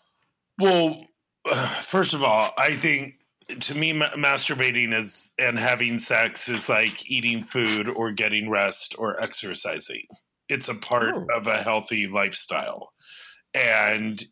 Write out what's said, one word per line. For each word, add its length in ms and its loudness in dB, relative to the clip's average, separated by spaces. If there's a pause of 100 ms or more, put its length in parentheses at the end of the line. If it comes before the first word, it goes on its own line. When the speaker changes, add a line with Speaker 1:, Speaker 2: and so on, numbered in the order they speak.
(580)
Speaker 1:
Well, 480 4 (400)
<sighs> 360 -2
first 320 2
of 100 0
all, 340 4
I 180 2
think 460 -2 (380)
to 160 -4
me, 180 0
ma-, 220 0
masturbating 800 2
is, 460 -4
and 180 0
having 400 0
sex 520 0
is 180 -2
like 420 0
eating 340 0
food 460 0
or 220 -2
getting 380 0
rest 480 0
or 240 -2
exercising. 840 -4 (460)
It's 180 -2
a 80 -4
part 400 0
Speaker 2:
Oh. 100 -6 (100)
Speaker 1:
of 120 -4
a 100 2
healthy 500 -2
lifestyle, 840 -4 (640)
and 760 2